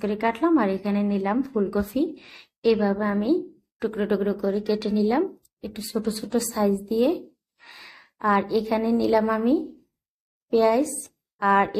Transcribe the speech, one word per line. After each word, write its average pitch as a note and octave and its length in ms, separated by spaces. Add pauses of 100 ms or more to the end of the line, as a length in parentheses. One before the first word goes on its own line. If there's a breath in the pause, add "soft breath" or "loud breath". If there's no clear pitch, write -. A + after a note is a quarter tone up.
করে G#3 200
কাটলাম। A#3 300 (100)
আর G3+ 140
এখানে G3+ 240 (120)
নিলাম G3 240 (120)
ফুলকপি, G3+ 540 (680 loud breath)
এভাবে G#3 360 (100)
আমি G#3+ 160 (500)
টুকরো G#3+ 260
টুকরো G3+ 240 (100)
করে G3 180
কেটে G#3+ 380
নিলাম, A3+ 240 (420)
একটু G#3 220
ছোট G#3+ 180 (140)
ছোট - 140 (180)
সাইজ G3+ 240 (160)
দিয়ে। A#3 200 (1200 loud breath)
আর G3 100 (160)
এখানে A3 300 (120)
নিলাম A3 260 (100)
আমি A#3 180 (1000)
পেঁয়াজ, A3+ 380 (520)
আর G3 220 (160)